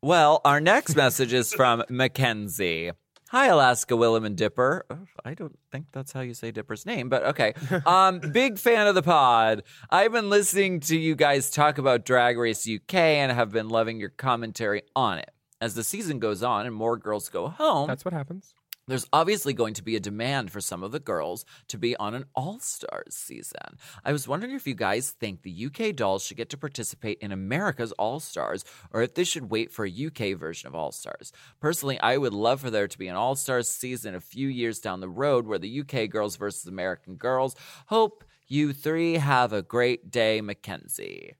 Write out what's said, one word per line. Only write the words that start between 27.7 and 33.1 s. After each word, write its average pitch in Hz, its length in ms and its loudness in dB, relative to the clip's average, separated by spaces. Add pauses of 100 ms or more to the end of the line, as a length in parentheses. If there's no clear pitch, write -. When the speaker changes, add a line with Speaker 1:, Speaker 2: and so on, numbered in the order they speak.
Speaker 1:
All-Stars, 98 720 -6 (280)
or 113 100 0
if 123 120 -2
they 175 80 0
should 147 280 -4
wait 110 200 -2
for 110 140 -6
a 98 60 -4
U 131 200 -6
K 104 220 -4
version 80 340 -8
of 67 80 -16
All-Stars. - 580 -10 (280)
Personally, 143 400 -2
I 123 160 2
would 131 180 0
love 117 260 2
for 131 100 -6
there 104 180 0
to - 100 -14
be 95 80 -10
an 90 80 -10